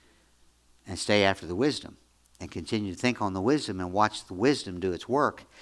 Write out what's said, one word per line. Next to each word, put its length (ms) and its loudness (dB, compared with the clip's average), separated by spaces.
and 120 -8
stay 260 4
after 220 2
the 80 -6
wisdom 420 -2
and 100 -12
continue 420 -4
to 60 -10
think 240 0
on 120 -2
the 60 -2
wisdom 380 0
and 140 -6
watch 340 2
the 80 -12
wisdom 460 2
do 120 0
its 160 -8
work 360 0